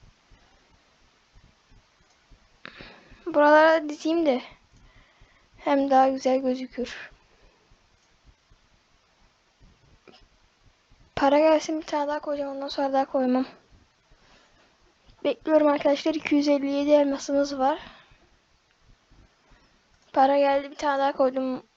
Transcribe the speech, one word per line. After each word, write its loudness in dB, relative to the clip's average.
Buralara 6
dizeyim -2
de 0
hem -2
daha 4
güzel -2
gözükür. -8
Para 2
gelsin, 2
bir -14
tane -4
daha -4
koyacağım, -6
ondan -10
sonra -4
daha 0
koymam. -2
Bekliyorum 0
arkadaşlar, -2
iki -2
yüz 2
elli 0
yedi -2
elmasımız 0
var. -2
Para 2
geldi, 0
bir -20
tane -4
daha 0
koydum -4